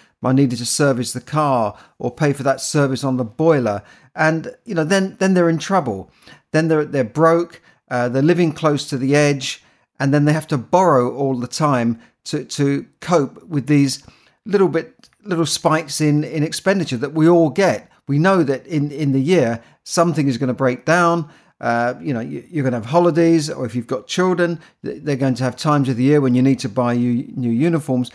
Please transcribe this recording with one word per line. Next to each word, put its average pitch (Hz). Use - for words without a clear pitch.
I 127
needed 127
to 117
service 127
the 127
car 135
or -
pay 143
for 139
that 135
service 135
on 131
the 127
boiler." 120
And, 160
you 233
know, 165
then, 190
then 190
they're 170
in 165
trouble. 127
Then 160
they're, 156
they're 139
broke, 165
uh, 123
they're 131
living 170
close 147
to 139
the 135
edge, 143
and 139
then 147
they 151
have 156
to 151
borrow 131
all 135
the 120
time 120
to, 147
to 139
cope 160
with 139
these 143
little 190
bit, 160
little 170
spikes 156
in, 151
in 151
expenditure 160
that 139
we 160
all 170
get. 135
We 139
know 185
that 131
in, 147
in 143
the 135
year, 131
something 160
is 123
gonna 127
break 127
down. 170
Uh, 120
you 151
know, 117
you, 139
you're 147
gonna 123
have 110
holidays, 165
or 131
if 113
you've 120
got 117
children, 175
th-, 143
they're 143
going 131
to 120
have 123
times 147
of 131
the 123
year 147
when 127
you 127
need 131
to 123
buy 120
you 120
new 123
uniforms. 131